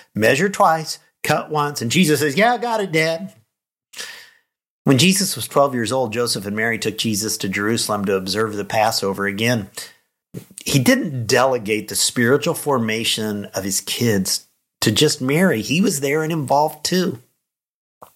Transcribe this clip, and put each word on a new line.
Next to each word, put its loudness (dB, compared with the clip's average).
measure 2
twice, 0
cut 0
once." -2
And -2
Jesus 4
says, 0
"Yeah, 4
I -4
got -2
it, -4
Dad." -2
When 6
Jesus 2
was -8
twelve 2
years -2
old, -2
Joseph -4
and -4
Mary -2
took -4
Jesus -2
to -4
Jerusalem -2
to 0
observe -2
the -6
Passover. 0
Again, 0
he 2
didn't 0
delegate 0
the -6
spiritual 2
formation -2
of -4
his -2
kids 0
to 2
just 2
Mary. 2
He 0
was 2
there 0
and -2
involved 0
too. -2